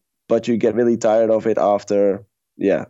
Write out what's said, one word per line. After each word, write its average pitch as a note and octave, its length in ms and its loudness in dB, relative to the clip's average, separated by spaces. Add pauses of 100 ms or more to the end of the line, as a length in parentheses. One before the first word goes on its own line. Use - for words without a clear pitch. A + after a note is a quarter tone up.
(280)
but A2+ 200 -2
you A#2 100 0
get G#2+ 160 0
really A#2 240 0
tired A2 320 0
of A2 160 0
it A2 140 -2
after, G2+ 640 0 (320)
yeah, F2+ 320 -2